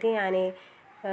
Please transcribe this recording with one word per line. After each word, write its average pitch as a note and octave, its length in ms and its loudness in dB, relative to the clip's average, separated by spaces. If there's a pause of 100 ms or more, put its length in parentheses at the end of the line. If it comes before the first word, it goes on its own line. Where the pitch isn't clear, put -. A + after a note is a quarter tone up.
हे, A3+ 120 2
आणि, F#3 360 0 (520)
अ, G3+ 100 -6